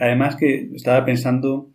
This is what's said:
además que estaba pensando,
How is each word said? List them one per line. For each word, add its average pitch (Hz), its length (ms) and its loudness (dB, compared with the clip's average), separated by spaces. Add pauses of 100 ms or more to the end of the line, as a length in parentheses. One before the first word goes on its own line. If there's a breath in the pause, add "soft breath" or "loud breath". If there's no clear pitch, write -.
además 127 340 2
que 135 380 0
estaba 127 320 2
pensando, 131 680 -2